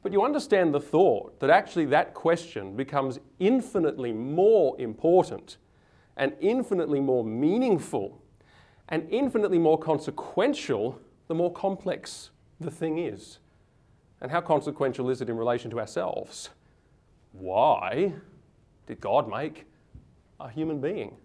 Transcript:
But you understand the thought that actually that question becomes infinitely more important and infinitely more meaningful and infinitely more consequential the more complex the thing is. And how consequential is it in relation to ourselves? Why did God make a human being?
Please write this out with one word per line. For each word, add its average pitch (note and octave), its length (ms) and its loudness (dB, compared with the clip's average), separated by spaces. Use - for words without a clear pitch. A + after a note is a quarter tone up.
But G3+ 80 -4
you G3 120 4
understand G3+ 500 2
the C#3+ 60 2
thought D3 600 2
that C3+ 80 2
actually F3 360 4
that C#3+ 280 2
question D#3 640 -2
becomes C3+ 440 -4
infinitely F3 720 0
more D#3 680 4
important C#3 800 2
and C#3 220 2
infinitely F3 600 0
more C3 240 2
meaningful D3 960 0
and E3 220 -4
infinitely G#3 480 2
more D#3+ 180 6
consequential D3+ 1200 -2
the E3 80 -4
more E3+ 160 0
complex - 800 -6
the D#3 120 -8
thing D#3+ 260 -4
is. A2 400 -8
And B2+ 120 -10
how E3+ 100 -2
consequential C#3 680 -2
is C3 120 -2
it A#2+ 80 -6
in A#2 80 -4
relation A#2 340 -2
to A#2 80 -6
ourselves? - 680 -8
Why A2+ 840 0
did - 120 -12
God A2+ 300 0
make C#3 360 -8
a C#3 100 -14
human D#3 320 -6
being? D3+ 440 -6